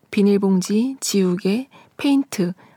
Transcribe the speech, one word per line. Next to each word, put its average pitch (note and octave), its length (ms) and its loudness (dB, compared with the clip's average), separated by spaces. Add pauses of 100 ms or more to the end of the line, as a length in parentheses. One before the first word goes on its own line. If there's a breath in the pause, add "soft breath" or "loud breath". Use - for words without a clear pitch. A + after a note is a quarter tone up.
(100)
비닐봉지, G3+ 880 0
지우개, F#3+ 680 -2 (280 soft breath)
페인트, C#4 560 0 (240 soft breath)